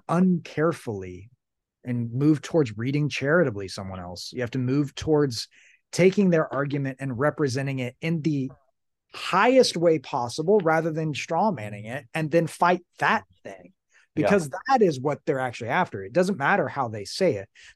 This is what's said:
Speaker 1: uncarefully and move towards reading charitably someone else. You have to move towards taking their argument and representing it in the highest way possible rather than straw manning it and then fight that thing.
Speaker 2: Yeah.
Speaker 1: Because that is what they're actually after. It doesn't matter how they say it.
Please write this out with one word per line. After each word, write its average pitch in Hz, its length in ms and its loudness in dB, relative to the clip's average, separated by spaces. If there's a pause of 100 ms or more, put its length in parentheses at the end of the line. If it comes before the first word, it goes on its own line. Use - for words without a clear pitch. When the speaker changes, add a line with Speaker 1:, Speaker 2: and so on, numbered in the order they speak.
Speaker 1:
uncarefully 147 1200 0 (540)
and 120 300 -4
move 143 280 2
towards 123 360 0
reading 139 320 0
charitably 135 580 0
someone 95 320 -10
else. 87 340 -12
You 123 80 -6
have 120 100 -6
to 135 80 -4
move 135 340 0
towards 147 540 0 (440)
taking 190 380 4
their 160 240 2
argument 135 460 -4
and 131 180 -6
representing 139 640 -2
it 123 220 -6
in 165 200 -2
the 139 300 -2 (600)
highest 240 640 4
way 165 240 4
possible 151 600 0
rather 160 320 2
than 156 220 -4
straw 170 380 -2
manning 104 340 -8
it 135 280 -10
and 160 180 -4
then 170 160 2
fight 175 380 2 (140)
that 175 260 2 (180)
thing. 95 300 -18 (420)
Speaker 2:
Yeah. 156 100 0
Speaker 1:
Because 190 240 2
that 226 320 0
is 160 180 2
what 139 260 -4
they're 139 140 0
actually 123 300 -6
after. 139 340 -2
It 98 100 -14
doesn't 180 240 2
matter 151 300 2
how 127 220 -4
they 107 160 -8
say 165 300 0
it. 98 140 -10 (260)